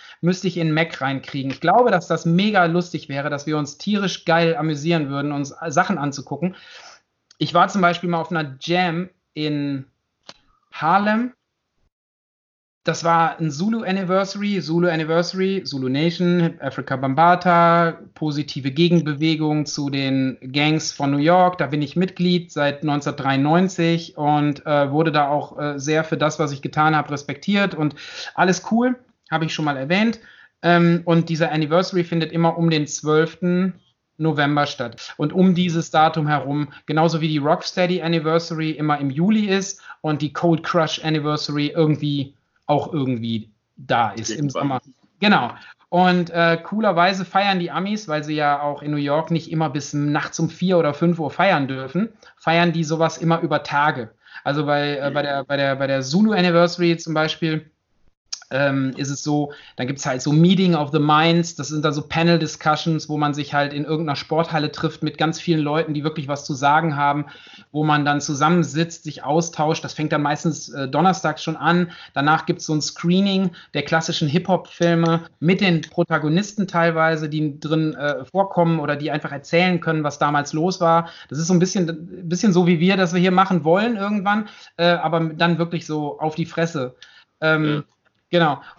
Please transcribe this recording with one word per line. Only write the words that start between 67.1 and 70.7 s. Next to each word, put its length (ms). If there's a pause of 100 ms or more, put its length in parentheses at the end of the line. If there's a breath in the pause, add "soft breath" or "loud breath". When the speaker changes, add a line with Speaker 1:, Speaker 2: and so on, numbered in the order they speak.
Speaker 1:
wo 100
man 220
dann 160
zusammensitzt, 800
sich 220
austauscht. 580
Das 100
fängt 200
dann 80
meistens, 480
äh, 180